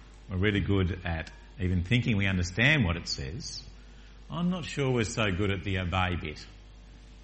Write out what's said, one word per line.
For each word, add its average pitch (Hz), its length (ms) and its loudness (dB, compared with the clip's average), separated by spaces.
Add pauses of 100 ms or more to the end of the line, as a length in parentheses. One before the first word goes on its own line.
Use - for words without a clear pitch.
(300)
We're 92 80 -4
really 104 220 4
good 95 440 2
at 80 260 -6 (300)
even 90 240 2
thinking 117 320 2
we 98 100 2
understand 107 580 4
what 85 120 2
it - 120 -8
says. - 540 -8 (680)
I'm 175 200 0
not 180 140 -4
sure 139 260 0
we're 123 140 4
so 110 220 0 (100)
good 98 140 2
at 98 120 -2
the 95 160 0
obey 90 420 2
bit. - 240 -8 (800)